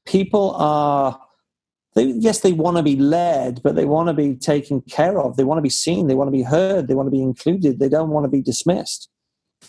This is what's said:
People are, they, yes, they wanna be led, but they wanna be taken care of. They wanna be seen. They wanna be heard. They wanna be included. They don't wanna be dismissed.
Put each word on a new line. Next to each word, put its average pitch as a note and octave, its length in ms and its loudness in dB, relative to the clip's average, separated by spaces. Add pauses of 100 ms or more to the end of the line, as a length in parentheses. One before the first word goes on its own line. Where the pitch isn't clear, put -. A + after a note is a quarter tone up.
People G3 460 0
are, D3 680 0 (760)
they, A3+ 100 4
yes, A3+ 360 0
they F#3+ 140 4
wanna E3+ 280 0
be D3 140 2
led, C#3 640 0
but C#3+ 140 0
they D#3 80 2
wanna D#3+ 300 0
be C#3+ 200 0
taken C#3+ 460 -2
care F3 400 -2
of. C3 160 -4
They C3+ 80 2
wanna D#3 180 0
be C#3+ 60 2
seen. E3+ 380 -2
They C3 80 2
wanna C#3 160 0
be C3+ 120 0
heard. E3 460 0
They C3+ 60 0
wanna C3+ 160 -2
be C3+ 120 0
included. C#3+ 580 0
They C3+ 100 0
don't D#3 200 0
wanna D3 180 0
be C3+ 120 0
dismissed. - 680 -4 (580)